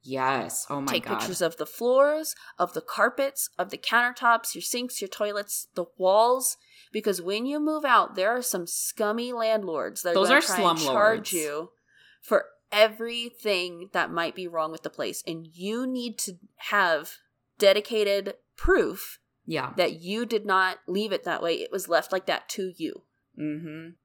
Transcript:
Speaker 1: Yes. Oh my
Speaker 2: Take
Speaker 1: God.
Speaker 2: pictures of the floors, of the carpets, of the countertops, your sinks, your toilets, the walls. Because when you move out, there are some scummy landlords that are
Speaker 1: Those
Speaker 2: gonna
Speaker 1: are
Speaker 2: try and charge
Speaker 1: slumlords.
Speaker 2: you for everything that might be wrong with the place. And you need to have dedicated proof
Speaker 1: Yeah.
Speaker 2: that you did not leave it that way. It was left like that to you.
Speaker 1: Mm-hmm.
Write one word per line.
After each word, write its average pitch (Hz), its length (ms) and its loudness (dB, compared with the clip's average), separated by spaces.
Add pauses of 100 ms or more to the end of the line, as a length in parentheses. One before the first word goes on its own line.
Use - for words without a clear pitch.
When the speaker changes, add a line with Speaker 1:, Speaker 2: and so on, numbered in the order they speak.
Speaker 1:
Yes. 131 680 -2
Oh 143 120 -4
my 139 100 -2
Speaker 2:
Take 165 140 -2
Speaker 1:
God. 156 120 -2
Speaker 2:
pictures 190 220 -4
of 165 160 0
the 151 100 -6
floors, 285 680 2 (240)
of 180 160 -2
the 160 80 -2
carpets, 254 680 0 (100)
of - 120 -2
the - 80 -10
countertops, 240 760 2
your 175 80 -10
sinks, 247 380 -6
your 196 80 -6
toilets, 208 680 -6
the 175 120 -4 (100)
walls. 226 600 4 (360)
Because 208 300 0
when 208 240 -4
you 285 120 -2
move 302 260 0
out, 220 300 4
there 196 160 2
are 247 120 -2
some 180 240 -4
scummy 233 680 -4
landlords 202 680 -2
that 175 80 -2
are 170 40 2
Speaker 1:
Those 190 140 4
Speaker 2:
gonna 269 100 6
Speaker 1:
are 320 40 4
Speaker 2:
try 185 280 2
and 165 80 2
charge 202 520 2
Speaker 1:
slumlords. - 20 -4
Speaker 2:
you 156 380 -4 (520)
for - 240 2 (240)
everything 214 1200 0
that 170 200 0
might 170 220 -2
be 185 120 -8
wrong 160 240 -4
with 160 120 -14
the 156 80 -8
place. - 360 -6
And 165 260 -10
you 208 340 -4
need 240 340 -6
to 185 140 -6 (220)
have 175 560 0 (460)
dedicated 202 760 2 (220)
proof 220 640 2 (280)
Speaker 1:
Yeah. 139 300 -4
Speaker 2:
that 165 240 0
you 208 260 -4
did 214 200 -2
not 190 400 2
leave 202 260 -2
it - 120 -2
that - 180 -2
way. 170 140 2
It - 160 -6
was 180 160 -4
left 165 240 2
like 185 140 -2
that - 240 -2
to 185 260 -6
you. - 260 -8 (360)
Speaker 1:
Mm-hmm. 156 520 -10 (140)